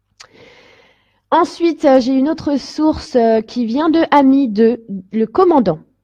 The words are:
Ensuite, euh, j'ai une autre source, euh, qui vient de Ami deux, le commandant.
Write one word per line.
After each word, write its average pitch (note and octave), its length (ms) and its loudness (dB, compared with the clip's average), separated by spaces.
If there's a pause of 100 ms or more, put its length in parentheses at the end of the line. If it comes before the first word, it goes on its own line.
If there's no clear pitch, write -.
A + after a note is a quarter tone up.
(1300)
Ensuite, E4 540 -2
euh, C4 160 4
j'ai C4 120 -2
une C4+ 140 0
autre D#4 320 -4
source, - 560 -4
euh, A3+ 240 2
qui A3+ 260 -6
vient C#4+ 240 -2
de E4 120 2 (100)
Ami C#4 380 2
deux, A3+ 360 0 (280)
le A3 120 -2
commandant. A3+ 540 0 (240)